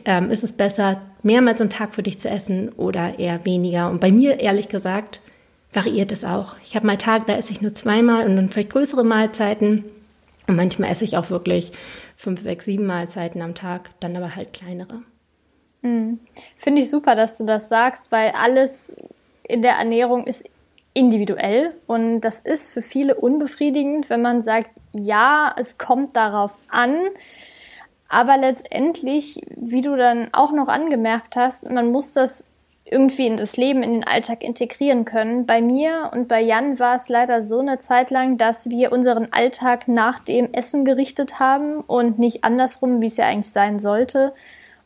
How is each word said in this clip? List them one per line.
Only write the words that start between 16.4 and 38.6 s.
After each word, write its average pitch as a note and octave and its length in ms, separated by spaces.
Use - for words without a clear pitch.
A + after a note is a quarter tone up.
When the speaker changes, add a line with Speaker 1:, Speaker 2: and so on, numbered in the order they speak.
Speaker 2:
Finde C#4+ 240
ich A#3+ 80
super, D4 240
dass A3 240
du A3 80
das G#3+ 240
sagst, A#3+ 420
weil A3 200
alles C4 600
in A#3 140
der B3 100
Ernährung A#3 540
ist - 180
individuell A3+ 800
und A3+ 340
das A3 200
ist - 280
für A#3 140
viele C#4 320
unbefriedigend, C#4+ 960
wenn A#3 100
man A#3+ 220
sagt, A3 260
„Ja, A3 680
es A#3+ 200
kommt C4+ 360
darauf G#3 440
an“, A#3+ 260
aber B3 280
letztendlich, C4+ 1040
wie A#3+ 240
du C#4+ 160
dann A#3+ 360
auch D4 200
noch C#4+ 160
angemerkt A#3 680
hast, B3 340
man A#3+ 200
muss - 220
das C4 320
irgendwie C4 400
in A3 120
das G#3 180
Leben, C4 260
in A#3 120
den A3 100
Alltag - 400
integrieren A#3+ 640
können. A#3 400
Bei A3+ 160
mir D4+ 500
und B3 160
bei A3+ 140
Jan B3 360
war B3 160
es A#3+ 140
leider A#3+ 320
so A3 200
eine C4+ 180
Zeit B3+ 320
lang, C4 260
dass A3+ 320